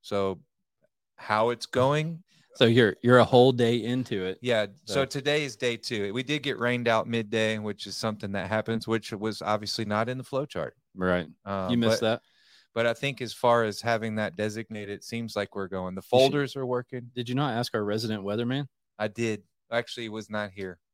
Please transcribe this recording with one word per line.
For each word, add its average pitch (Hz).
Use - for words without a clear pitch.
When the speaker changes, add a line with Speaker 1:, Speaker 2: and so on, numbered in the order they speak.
Speaker 1:
So 98
how 110
it's 117
going? 151
Speaker 2:
So 127
you're, 117
you're 123
a 113
whole 131
day 120
into 120
it. 92
Speaker 1:
Yeah. 113
So 107
Speaker 2:
So 135
Speaker 1:
today 147
is 127
day 120
two. 101
We 127
did 147
get 131
rained 120
out 113
midday, 110
which 107
is 98
something 107
that 95
happens, 110
which 113
was 107
obviously 104
not 107
in 127
the 127
flow 139
chart. 78
Speaker 2:
Right. 90
Speaker 1:
Uh, 98
Speaker 2:
You 120
missed 113
Speaker 1:
but, 113
Speaker 2:
that. 117
Speaker 1:
but 117
I 117
think 139
as 113
far 120
as 104
having 113
that 104
designated, 107
it 101
seems 117
like 101
we're 95
going. 92
The 95
Speaker 2:
You -
should -
Speaker 1:
folders 135
are 135
working. 123
Speaker 2:
Did 123
you 123
not 139
ask 120
our 107
resident 107
weatherman? 120
Speaker 1:
I 107
did. 110
Actually, 117
he 113
was 107
not 104
here. 95